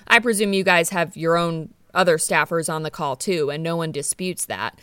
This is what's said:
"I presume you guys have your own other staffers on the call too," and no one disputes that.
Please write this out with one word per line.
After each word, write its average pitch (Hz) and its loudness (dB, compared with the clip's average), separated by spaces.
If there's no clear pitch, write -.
"I 233 6
presume 214 2
you 190 2
guys 175 4
have 170 -4
your 165 0
own 165 -2
other 180 4
staffers 165 0
on 156 -4
the 156 -6
call 143 -4
too," 151 -2
and 151 -6
no 165 -2
one 160 -4
disputes 165 -6
that. 101 -8